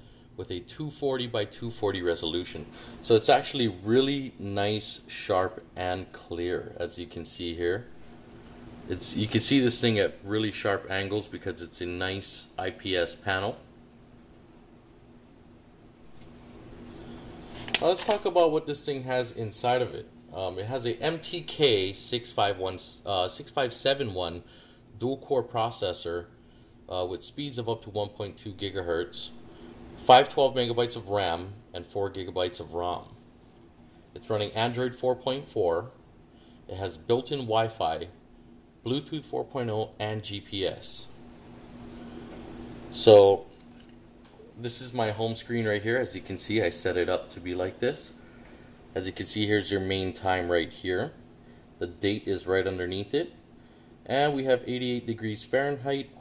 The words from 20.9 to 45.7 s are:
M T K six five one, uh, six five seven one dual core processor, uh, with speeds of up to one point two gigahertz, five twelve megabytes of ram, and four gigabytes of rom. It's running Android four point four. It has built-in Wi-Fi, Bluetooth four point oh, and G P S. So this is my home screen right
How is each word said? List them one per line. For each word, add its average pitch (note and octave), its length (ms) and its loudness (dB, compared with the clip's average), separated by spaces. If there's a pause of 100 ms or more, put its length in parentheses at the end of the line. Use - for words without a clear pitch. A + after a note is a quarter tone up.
M D#3+ 180 -2
T E3 240 -6
K G#2 500 4
six - 400 -6
five G#2 240 2
one, F#2 220 -2 (260)
uh, F#2 240 2
six - 220 -10
five C3 240 -2
seven C3+ 400 0
one F2 300 -4 (540)
dual C3 200 -2
core - 260 0
processor, F2+ 800 -4 (640)
uh, F2+ 160 -2
with F2+ 180 -4
speeds C#3+ 360 -8
of A2+ 100 -4
up A2+ 140 -2
to G#2+ 80 -14
one G2+ 180 -2
point G2+ 280 -10
two G#2 160 -12
gigahertz, F#2 800 -4 (760)
five B2+ 240 12
twelve C3 260 4
megabytes A#2+ 420 2
of A2+ 120 -10
ram, F#2+ 440 0 (200)
and F2 140 -10
four G2 240 -2
gigabytes F#2 480 -4
of D#2+ 160 -10
rom. F2 400 -4 (1000)
It's - 140 -12
running G#2 240 0
Android A#2+ 440 -2
four B2+ 180 2
point C3+ 340 -4
four. F#2 420 0 (800)
It F#2+ 80 -10
has F#2 200 -6
built-in B2+ 440 -2
Wi-Fi, G#2+ 680 0 (800)
Bluetooth C#3+ 380 -4
four B2+ 200 -6
point A#2+ 260 -4
oh, G#2+ 280 -2
and G#2+ 240 -2
G G2+ 180 -8
P F#2+ 260 -2
S. - 420 -6 (1800)
So G2 540 12 (1120)
this A#2 220 -6
is B2 140 -10
my A2 160 2
home A2+ 240 0
screen A#2 320 -2
right G#2 160 2